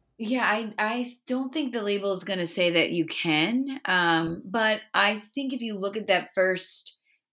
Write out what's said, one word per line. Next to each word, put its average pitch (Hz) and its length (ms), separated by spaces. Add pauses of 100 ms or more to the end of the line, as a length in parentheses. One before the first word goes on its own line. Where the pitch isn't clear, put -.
(180)
Yeah, 226 260
I, 214 340
I 240 380 (100)
don't 262 240
think 277 220
the 240 80
label 202 320
is 185 100
gonna 185 240
say 175 260
that 165 180
you 165 160
can, 220 800
um, 170 580
but 214 380 (100)
I 208 300 (120)
think 269 200
if 240 80
you 214 160
look 202 180
at 214 120
that 180 260
first, - 640 (340)